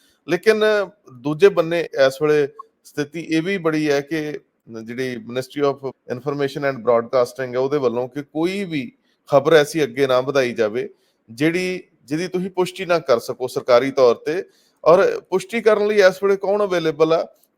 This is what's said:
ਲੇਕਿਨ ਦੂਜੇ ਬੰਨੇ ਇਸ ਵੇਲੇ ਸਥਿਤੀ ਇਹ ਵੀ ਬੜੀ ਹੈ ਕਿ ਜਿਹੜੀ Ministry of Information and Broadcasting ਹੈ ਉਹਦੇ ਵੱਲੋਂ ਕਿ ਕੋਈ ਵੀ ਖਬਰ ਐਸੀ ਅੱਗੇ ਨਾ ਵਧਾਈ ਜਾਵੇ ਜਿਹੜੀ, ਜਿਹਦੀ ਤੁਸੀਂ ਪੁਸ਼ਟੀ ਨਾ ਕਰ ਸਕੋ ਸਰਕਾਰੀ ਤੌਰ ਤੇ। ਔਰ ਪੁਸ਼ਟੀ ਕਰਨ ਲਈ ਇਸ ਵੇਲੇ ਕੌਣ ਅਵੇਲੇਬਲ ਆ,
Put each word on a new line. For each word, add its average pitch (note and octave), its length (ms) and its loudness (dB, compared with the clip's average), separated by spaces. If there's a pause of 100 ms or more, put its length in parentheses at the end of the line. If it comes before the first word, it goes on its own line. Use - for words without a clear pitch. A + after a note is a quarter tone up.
(280)
ਲੇਕਿਨ G#3 340 2 (500)
ਦੂਜੇ D3 360 2
ਬੰਨੇ E3+ 320 0
ਇਸ C3+ 420 0
ਵੇਲੇ D3+ 260 2 (360)
ਸਥਿਤੀ D3 360 -8
ਇਹ D#3+ 220 -2
ਵੀ F#3+ 160 -4
ਬੜੀ D#3 320 -2
ਹੈ C#3+ 100 2
ਕਿ D3+ 380 -6 (440)
ਜਿਹੜੀ B2 340 -8
Ministry B2 540 -6
of C3 200 -6 (240)
Information C#3+ 540 -4
and C3+ 100 -4
Broadcasting A#2+ 760 0
ਹੈ B2 60 -4
ਉਹਦੇ C3+ 200 0
ਵੱਲੋਂ B2 300 -2
ਕਿ C#3+ 140 -12
ਕੋਈ F3+ 420 -4
ਵੀ D3+ 280 -8 (340)
ਖਬਰ C#3+ 260 4
ਐਸੀ D3+ 300 4
ਅੱਗੇ C3+ 240 -2
ਨਾ B2+ 140 2
ਵਧਾਈ C3 320 -2
ਜਾਵੇ A2+ 360 -2 (420)
ਜਿਹੜੀ, E3+ 520 -2 (220)
ਜਿਹਦੀ E3 240 -6
ਤੁਸੀਂ F3+ 220 -6
ਪੁਸ਼ਟੀ F3+ 360 -4
ਨਾ E3+ 120 2
ਕਰ C3+ 200 2
ਸਕੋ B2+ 280 -8
ਸਰਕਾਰੀ B2 440 2
ਤੌਰ C3 240 4
ਤੇ। D#3 300 -6 (400)
ਔਰ F3+ 360 4 (100)
ਪੁਸ਼ਟੀ F#3+ 300 -4
ਕਰਨ G#3 260 2
ਲਈ G#3+ 100 0
ਇਸ F#3+ 260 4
ਵੇਲੇ G3 140 2
ਕੌਣ G3 280 0
ਅਵੇਲੇਬਲ D#3+ 480 0
ਆ, - 140 0 (320)